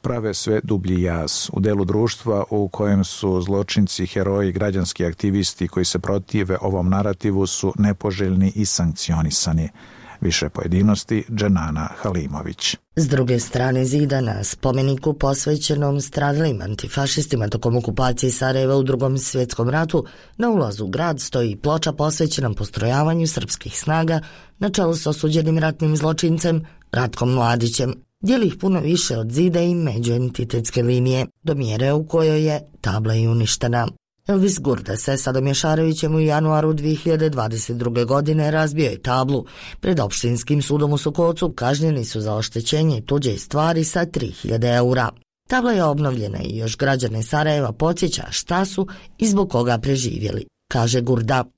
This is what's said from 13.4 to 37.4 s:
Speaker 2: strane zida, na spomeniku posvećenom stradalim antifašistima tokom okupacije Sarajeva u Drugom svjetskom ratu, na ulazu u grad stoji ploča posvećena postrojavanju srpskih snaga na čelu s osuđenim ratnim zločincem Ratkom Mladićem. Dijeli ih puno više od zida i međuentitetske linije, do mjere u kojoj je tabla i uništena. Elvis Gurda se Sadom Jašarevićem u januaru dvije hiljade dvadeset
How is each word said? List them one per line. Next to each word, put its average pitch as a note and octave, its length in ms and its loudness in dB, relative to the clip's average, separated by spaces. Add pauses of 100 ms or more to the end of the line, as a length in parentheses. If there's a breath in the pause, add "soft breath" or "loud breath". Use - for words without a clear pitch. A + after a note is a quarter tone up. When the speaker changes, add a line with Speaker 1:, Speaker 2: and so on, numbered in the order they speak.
Speaker 2:
strane B2+ 440 0
zida, C#3 360 0
na G2+ 240 -2
spomeniku C3+ 680 0
posvećenom D3 880 0
stradalim C#3+ 600 0
antifašistima A#2 880 -2
tokom A#2 280 0
okupacije B2 540 0
Sarajeva C3 460 2
u C3+ 60 4
Drugom C3 360 0
svjetskom B2 500 -2
ratu, D#3+ 360 0 (320 loud breath)
na A#3+ 140 0
ulazu A2 340 0
u F#2+ 40 -4
grad D3+ 320 -2
stoji A#2 360 -2
ploča D3+ 360 0
posvećena D3 640 0
postrojavanju C#3+ 720 0
srpskih - 520 -4
snaga D#3+ 420 0 (380 loud breath)
na G3+ 120 0
čelu F3+ 240 2
s D#3+ 120 -2
osuđenim D#3 520 2
ratnim D#3 380 0
zločincem D#3+ 720 0 (260 loud breath)
Ratkom B2 420 0
Mladićem. A#2+ 600 2 (260)
Dijeli A3+ 260 2
ih - 140 0
puno F#3 200 2
više D3 380 0
od A2+ 120 -4
zida E3+ 300 2
i F3 140 2
međuentitetske A#2+ 1080 0
linije, B2+ 440 2 (160)
do D#3 120 -2
mjere B2+ 380 0
u D#3 140 0
kojoj D#3 400 2
je D3+ 140 0 (200)
tabla A2 340 0
i A2+ 140 2
uništena. A#2 600 0 (380)
Elvis F#3+ 340 2
Gurda B2 360 -2
se C3+ 200 0
Sadom C3 300 0
Jašarevićem D#3 680 2
u D#3+ 60 4
januaru D#3 520 2
dvije D3+ 240 0
hiljade D#3+ 340 2
dvadeset A2+ 460 -4